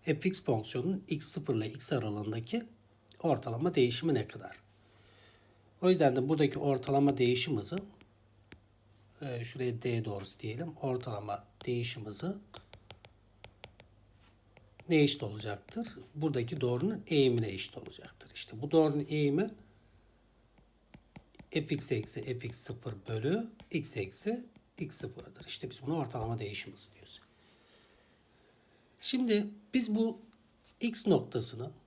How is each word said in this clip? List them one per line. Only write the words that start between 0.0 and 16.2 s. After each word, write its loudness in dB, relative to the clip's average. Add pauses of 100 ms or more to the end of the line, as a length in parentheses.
F 0
X 0
fonksiyonunun 0
x 0
sıfır 2
ile 0
x 0
aralığındaki -2 (580)
ortalama 0
değişimi 4
ne 0
kadar? -14 (1300)
O 6
yüzden 6
de 2
buradaki 4
ortalama 4
değişim 2
hızı, -4 (1400)
e, -4
şuraya -4
D 0
doğrusu -4
diyelim. -6
Ortalama -4 (220)
değişim -2
hızı -4 (2500)
ne 6
eşit 4
olacaktır? -6 (260)
Buradaki -2